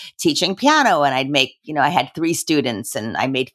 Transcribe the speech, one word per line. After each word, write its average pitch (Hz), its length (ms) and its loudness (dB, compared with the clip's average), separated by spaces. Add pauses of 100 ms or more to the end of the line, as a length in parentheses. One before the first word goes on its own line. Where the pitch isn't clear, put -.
(200)
teaching 180 360 0
piano 254 460 4
and 139 140 2
I'd 135 160 -2
make, 135 320 0
you 151 100 -10
know, 147 80 0
I 135 80 4
had 135 240 0
three 165 220 -2
students 127 600 -2
and 107 220 -6
I 107 80 -2
made 127 300 -2